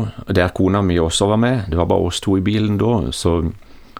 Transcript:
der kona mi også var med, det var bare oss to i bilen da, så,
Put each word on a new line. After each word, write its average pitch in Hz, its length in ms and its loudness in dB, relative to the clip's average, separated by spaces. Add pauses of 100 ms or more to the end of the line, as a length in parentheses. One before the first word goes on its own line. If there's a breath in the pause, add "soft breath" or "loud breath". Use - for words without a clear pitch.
(280)
der 95 260 0
kona 98 320 2
mi 87 160 2
også 92 300 0
var 110 100 2
med, 127 300 0
det 85 80 0
var 85 100 0
bare 90 220 0
oss - 100 -8
to 98 160 0
i 95 80 0
bilen 104 320 0
da, 101 340 0
så, 85 280 0 (600 loud breath)